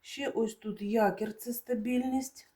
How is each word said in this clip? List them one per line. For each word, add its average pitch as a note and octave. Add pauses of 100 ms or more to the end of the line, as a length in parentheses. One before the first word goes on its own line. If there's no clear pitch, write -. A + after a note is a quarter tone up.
Ще -
ось A3
тут G#3
якір — G#3+
це A#3+
стабільність. B3